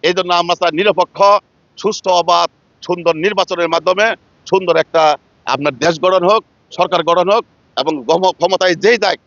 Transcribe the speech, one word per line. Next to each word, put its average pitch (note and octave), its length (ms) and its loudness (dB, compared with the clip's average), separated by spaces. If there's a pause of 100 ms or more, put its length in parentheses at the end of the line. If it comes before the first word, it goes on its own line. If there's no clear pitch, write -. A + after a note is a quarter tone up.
এই F3+ 100 2
জন্য F3 200 -4
আমরা F3 220 -2
চাই E3+ 160 -2
নিরপেক্ষ, F3 480 -2 (580)
সুষ্ঠু, G3+ 320 -6
অবাধ, F3 400 2 (340)
সুন্দর E3+ 320 -2
নির্বাচনের F3+ 540 -2
মাধ্যমে F#3 460 0 (340)
সুন্দর F#3 280 0
একটা D#3 400 2 (280)
আপনার C#3 320 -2
দেশ D#3 220 -2
গঠন F#3 240 2
হোক, G#3 180 2 (300)
সরকার E3+ 320 -2
গঠন E3+ 260 0
হোক G#3+ 160 0 (320)
এবং C#3 260 -4
গম-, F3+ 280 2
ক্ষমতায় F3+ 440 0
যেই A3 220 2
যাক F#3 300 -2